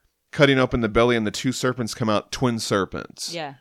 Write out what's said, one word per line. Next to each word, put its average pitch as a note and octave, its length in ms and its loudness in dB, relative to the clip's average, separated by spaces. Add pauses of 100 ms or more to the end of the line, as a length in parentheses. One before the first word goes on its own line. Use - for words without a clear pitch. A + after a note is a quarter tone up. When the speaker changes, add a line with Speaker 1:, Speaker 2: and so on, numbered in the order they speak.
(320)
Speaker 1:
cutting C#3 280 4
open B2+ 220 0
the A2 80 0
belly A#2 260 4
and A2 100 0
the G#2 60 -2
two B2+ 200 -4
serpents B2 440 -4
come A2 140 -2
out G#2 220 -2
twin A#2+ 280 -2
serpents. - 760 -4
Speaker 2:
Yeah. D3 280 -10